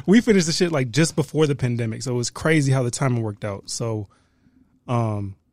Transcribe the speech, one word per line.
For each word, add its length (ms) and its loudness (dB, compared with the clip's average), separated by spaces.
We 140 6
finished 260 4
the 60 0
shit, 200 0
like, 180 -2
just 260 0
before 300 0
the 80 0
pandemic, 480 -4
so 100 -6
it 40 -2
was 140 -4
crazy 420 2
how 100 2
the 80 -2
timing 320 0
worked 220 -8
out. 260 -10
So, 380 -6
um, 480 -2